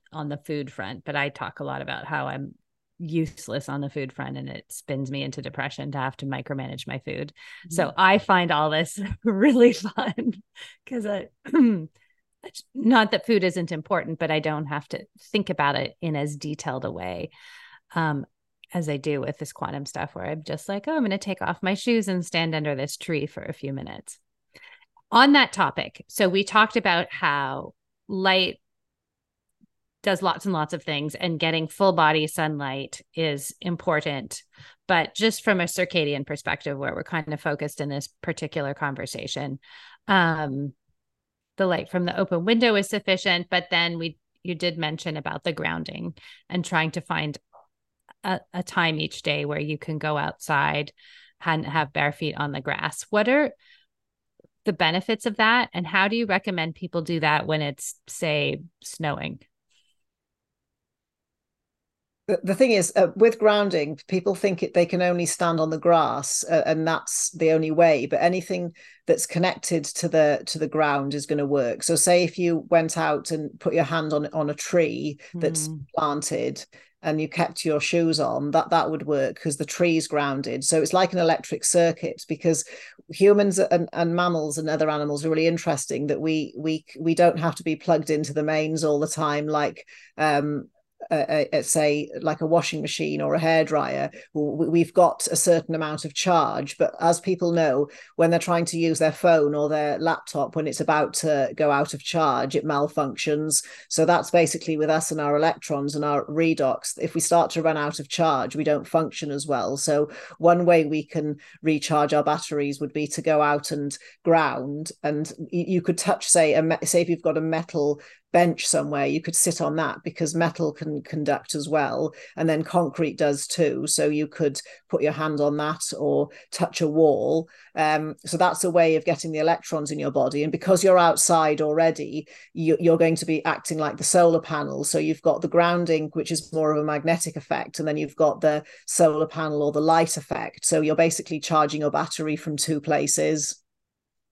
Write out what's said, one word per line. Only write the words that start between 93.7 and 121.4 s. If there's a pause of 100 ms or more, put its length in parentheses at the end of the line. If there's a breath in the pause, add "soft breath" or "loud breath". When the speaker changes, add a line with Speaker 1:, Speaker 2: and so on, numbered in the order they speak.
Speaker 2:
W-,
w-,
we've
got
a
certain
amount
of
charge,
but
as
people
know, (260 loud breath)
when
they're
trying
to
use
their
phone
or
their
laptop,
when
it's
about
to
go
out
of
charge,
it
malfunctions. (240 loud breath)
So
that's
basically
with
us
and
our
electrons
and
our
redox.
If
we
start
to
run
out
of
charge,
we
don't
function
as
well.
So (280 loud breath)
one
way
we
can (260 loud breath)
recharge
our
batteries
would
be
to
go
out
and (280 loud breath)
ground. (100)
And
y-,
you
could
touch,
say,
a
me-,
say
if
you've
got
a
metal (320 loud breath)
bench
somewhere,
you
could
sit
on
that,
because
metal
can
conduct